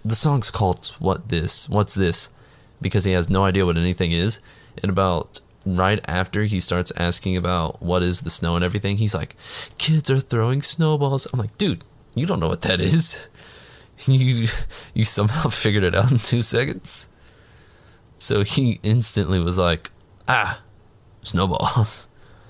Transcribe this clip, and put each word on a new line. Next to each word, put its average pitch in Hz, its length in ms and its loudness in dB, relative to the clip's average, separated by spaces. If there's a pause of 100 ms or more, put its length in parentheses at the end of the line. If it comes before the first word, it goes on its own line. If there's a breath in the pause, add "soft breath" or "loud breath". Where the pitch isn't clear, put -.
the 113 100 0
song's 143 360 0
called 92 340 0 (140)
What 92 300 -2
This? 82 380 -2
What's 104 280 0
This? 92 340 0 (520 soft breath)
Because 95 240 0
he 98 60 2
has 90 180 2
no 95 160 4
idea 95 200 2
what 85 120 2
anything 87 340 0
is. 85 280 0 (420 loud breath)
And 101 80 0
about 92 520 -2 (240)
right 95 420 2
after 95 380 -2
he 104 140 -2
starts 87 380 -2
asking 87 400 -2
about 87 460 -2
what 90 180 2
is 87 200 0
the 82 100 -6
snow 85 240 -2
and 87 100 0
everything, 101 320 -2
he's 107 160 0
like, - 220 -6 (420 loud breath)
"Kids 156 320 0
are 131 100 4
throwing 123 440 0
snowballs." 143 680 0
I'm 127 80 -2
like, 107 200 -6
"Dude, 135 240 0 (320)
you 139 100 -2
don't 185 140 -2
know - 80 0
what - 160 -2
that 90 180 2
is. 160 420 2
<laughs> - 840 -14
You, 127 400 4 (480 loud breath)
you 110 100 2
somehow 117 440 0
<laughs> - 140 -4
figured 101 200 2
it 90 100 2
out 107 180 4
in 123 60 4
two 120 240 0
seconds." - 680 -2 (1120 loud breath)
So 104 220 0
he 120 400 0
instantly 101 560 2
was 87 180 0
like, 87 320 0 (380)
"Ah, 117 320 0 (640)
snowballs." - 840 0 (420 loud breath)